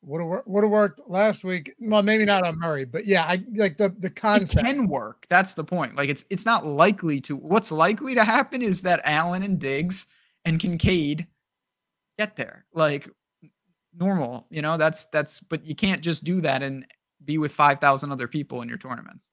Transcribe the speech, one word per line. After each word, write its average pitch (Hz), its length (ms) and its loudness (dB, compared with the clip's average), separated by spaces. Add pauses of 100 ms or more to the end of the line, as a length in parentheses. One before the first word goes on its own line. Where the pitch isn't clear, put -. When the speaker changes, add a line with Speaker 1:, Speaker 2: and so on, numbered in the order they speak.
Speaker 1:
Would've 165 220 -8
wor-, 185 200 -4
would've 208 240 2
worked 208 360 2
last 208 380 0
week. 180 340 -6
Well, 214 240 2
maybe 214 220 4
not 202 200 4
on 165 140 -4
Murray, 156 260 -2
but 123 220 -8
yeah, 190 180 4
I, 180 200 -2 (100)
like, 202 240 0
the, 196 220 2
the 180 80 -4
Speaker 2:
It - 80 -10
Speaker 1:
concept. 208 500 2
Speaker 2:
can 262 220 0
work. 120 400 -8
That's 190 260 4
the 160 80 -8
point. 151 320 -4
Like, 139 140 -2
it's, 143 200 -4
it's 190 160 -6
not 226 220 0
likely 156 540 2
to, 147 160 -8
what's 160 340 0
likely 214 440 2
to 226 100 6
happen 247 380 0
is 190 200 -2
that 180 220 2
Allen 170 380 0
and 190 180 -2
Diggs 143 480 -2 (360)
and 165 140 0
Kincaid 165 680 0 (920)
get 214 160 -4
there. - 380 -10
Like, 147 360 0 (840)
normal, 170 560 -2
you 156 120 -8
know, 160 160 -2
that's, 160 280 0
that's, - 340 -4
but - 240 -8
you 156 100 -10
can't 190 260 0
just 160 240 -4
do 180 160 0
that 139 220 0
and 135 240 -8 (380)
be 151 140 -4
with 151 140 -2
five 143 260 4
thousand 139 320 2
other 131 160 -6
people 131 360 -6
in 117 60 -12
your 117 100 -10
tournaments. - 540 -14